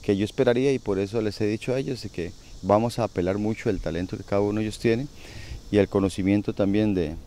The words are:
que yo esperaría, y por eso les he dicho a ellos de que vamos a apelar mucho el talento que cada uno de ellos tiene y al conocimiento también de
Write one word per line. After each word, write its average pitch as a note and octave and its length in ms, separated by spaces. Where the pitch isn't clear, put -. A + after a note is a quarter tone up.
que G2+ 120
yo G2+ 100
esperaría, B2+ 480
y B2+ 40
por G2 220
eso G#2 240
les G#2 180
he G#2+ 60
dicho A2 260
a C3 60
ellos C#3 240
de G2+ 60
que E2+ 220
vamos G#2+ 380
a A2 60
apelar F#2+ 340
mucho A2 320
el F#2 80
talento E2 360
que F2+ 80
cada G2+ 180
uno G#2 180
de G#2+ 80
ellos G#2 100
tiene A#2+ 300
y G2+ 80
al F#2+ 100
conocimiento G2+ 640
también G#2 400
de E2 220